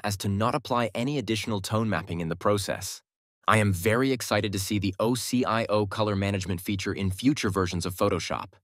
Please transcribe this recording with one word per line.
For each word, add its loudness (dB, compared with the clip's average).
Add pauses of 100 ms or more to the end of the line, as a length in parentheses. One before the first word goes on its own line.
as -2
to -2
not 2
apply 0
any -2
additional -2
tone 0
mapping -2
in -2
the -4
process. -2 (460)
I 6
am 4
very 2
excited 0
to -2
see 0
the 0
O 2
C 0
I 0
O 2
color 0
management -2
feature -2
in 0
future 0
versions 0
of -4
Photoshop. -2